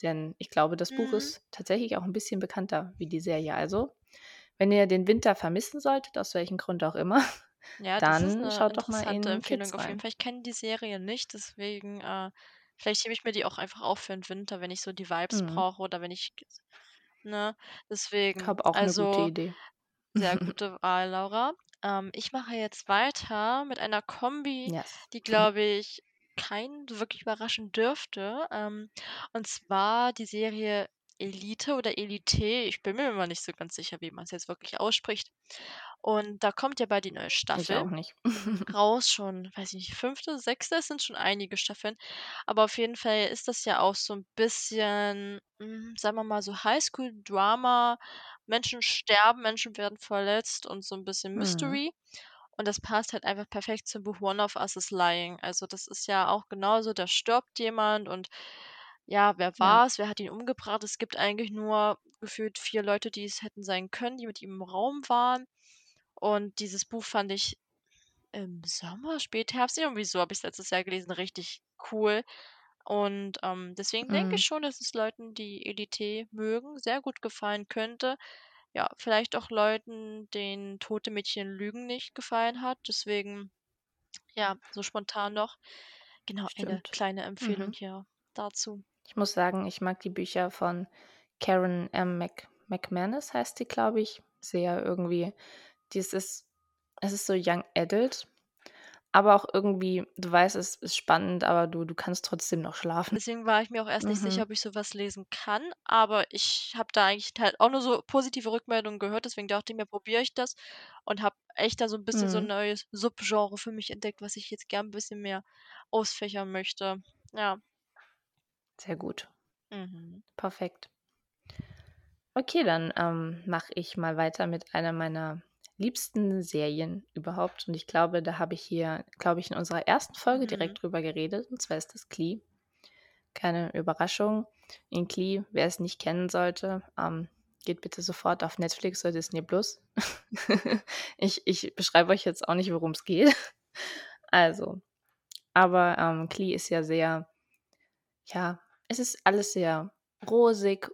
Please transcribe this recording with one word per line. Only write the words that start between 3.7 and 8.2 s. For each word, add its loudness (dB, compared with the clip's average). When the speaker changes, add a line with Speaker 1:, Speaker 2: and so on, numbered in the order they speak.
Speaker 1:
wenn 6
ihr 10
den 4
Winter 8
vermissen -2
solltet, 0
aus -4
welchem -2
Grund -2
auch 0
immer, 4
<laughs> -6
Speaker 2:
Ja, 0
das 6